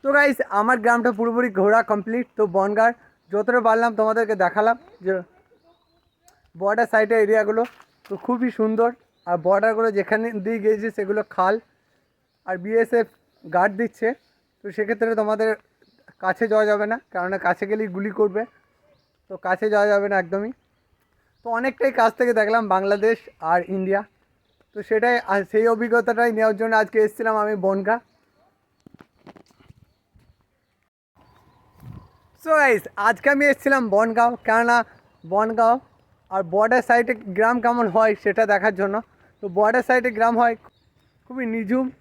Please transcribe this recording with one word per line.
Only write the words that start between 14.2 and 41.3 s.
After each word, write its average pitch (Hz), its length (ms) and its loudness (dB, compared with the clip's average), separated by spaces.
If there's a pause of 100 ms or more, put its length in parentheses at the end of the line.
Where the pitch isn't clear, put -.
তো - 60 -16 (100)
সেক্ষেত্রে 220 340 -2 (100)
তোমাদের 214 280 -2 (760)
কাছে 185 280 -2
যাওয়া 214 180 2
যাবে 208 220 0
না, 233 40 -4 (160)
কেননা 185 340 -4
কাছে 180 240 0
গেলেই 220 260 -4
গুলি 202 220 -6
করবে, 208 240 0 (880)
তো 190 60 -14 (120)
কাছে 185 280 -2
যাওয়া 208 180 4
যাবে 202 180 2
না 202 120 0
একদমই। 196 300 -6 (880)
তো - 40 -12 (120)
অনেকটাই 262 420 -2
কাছ 226 180 4
থেকে 240 220 2
দেখলাম 220 220 2 (120)
বাংলাদেশ 202 420 0 (360)
আর 180 80 2 (160)
ইন্ডিয়া, 190 240 -2 (720)
তো 208 60 -12 (100)
সেটাই, 240 280 2 (160)
আর 202 80 2 (100)
সেই 220 240 2
অভিজ্ঞতাটাই 233 640 0
নেওয়ার 220 220 2
জন্য 226 120 -2 (100)
আজকে 214 220 0
এসেছিলাম 220 380 -2
আমি 214 120 -2 (100)
বনগাঁ। 196 360 0 (4000)
So 320 80 -6 (100)
গাইস, 247 220 4 (260)
আজকে 233 260 0
আমি 277 180 0
এসেছিলাম 269 300 0 (120)
বনগাঁও, 226 360 2 (160)
কেননা 233 300 2 (560)
বনগাঁও 226 440 2 (580)
আর 190 80 -2 (120)
বর্ডার 226 340 2
সাইডে 240 260 2 (220)
গ্রাম 226 280 2
কেমন 240 300 0
হয় 220 180 4 (120)
সেটা 214 180 0 (100)
দেখার 202 280 0
জন্য। 202 160 -2 (440)
তো 208 60 -10 (120)
বর্ডার 233 300 2
সাইডে 254 300 0
গ্রাম 233 240 2
হয় 233 120 2 (720)
খুবই 254 180 -8 (100)